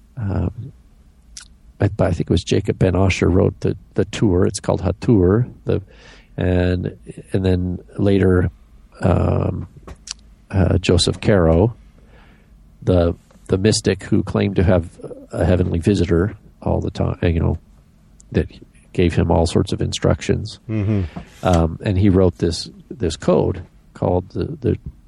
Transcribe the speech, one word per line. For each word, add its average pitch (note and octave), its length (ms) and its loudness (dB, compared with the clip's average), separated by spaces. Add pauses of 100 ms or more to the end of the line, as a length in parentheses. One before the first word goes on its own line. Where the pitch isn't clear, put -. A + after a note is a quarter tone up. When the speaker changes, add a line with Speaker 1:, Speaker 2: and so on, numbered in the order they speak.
(160)
Speaker 1:
Um, F#2+ 560 -6 (1080)
I, G2+ 160 2
I F2 140 2
think - 80 -4
it - 100 -4
was F2 140 2
Jacob - 340 -2
ben F#2 180 2
Asher F#2+ 320 2
wrote F#2+ 320 2
the, G2 160 -2 (160)
the G2 140 -2
Tur. F#2+ 400 0
It's - 120 -4
called F#2 220 -2
Hatur. G2 720 2 (140)
The, F#2+ 160 0 (560)
and, F2+ 600 0 (360)
and F#2+ 100 0
then F2+ 340 0 (200)
later, F#2+ 520 2 (500)
um, F#2 680 0 (840)
uh, F2+ 280 2
Joseph F2+ 420 0
Caro, F#2 560 4 (1080)
the, F2 320 2 (320)
the F#2+ 120 0
mystic G#2 440 0
who G2 200 0
claimed G2+ 340 -2
to F#2+ 80 2
have F2 260 2 (400)
a - 140 -4
heavenly F2+ 340 0
visitor F2 580 0 (260)
all E2+ 180 -2
the E2+ 100 -6
time, F2 320 -6
you E2 180 0
know, F2 180 0 (760)
that - 180 -2 (420)
gave F2 220 2
him F2 160 0
all E2+ 160 4
sorts F#2+ 260 0
of - 80 -6
instructions. F2+ 800 -4 (100)
Speaker 2:
Mm-hmm. G#2 340 -2 (440)
Speaker 1:
Um, E2 380 2
and G2 120 0
he G2+ 120 4
wrote F#2 300 4
this, - 300 -4 (220)
this - 260 -4
code F#2 480 0 (300)
called F#2 360 -2
the, F2+ 160 -6
the F#2+ 320 -4 (300)